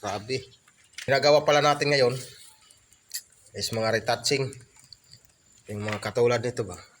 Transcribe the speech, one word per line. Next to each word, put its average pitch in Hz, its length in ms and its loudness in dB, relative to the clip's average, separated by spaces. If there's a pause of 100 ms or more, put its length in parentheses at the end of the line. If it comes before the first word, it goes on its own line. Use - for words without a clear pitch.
Grabe. 104 400 -6 (640)
Ginagawa 143 400 4
pala 147 160 4
natin 147 240 2
ngayon 131 240 4 (1400)
is 104 160 -6
mga 110 240 -2
retouching. 123 560 -2 (1200)
Yung 104 80 -8
mga 104 240 -8
katulad 117 400 2
nito 120 240 -6
ba? 90 80 -14 (240)